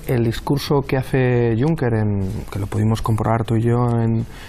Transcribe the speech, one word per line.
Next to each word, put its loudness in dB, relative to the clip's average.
el 0
discurso 0
que 0
hace 2
Juncker, 0
en, 0
que -6
lo -4
pudimos 0
comprobar 0
tú 0
y 2
yo 2
en, 0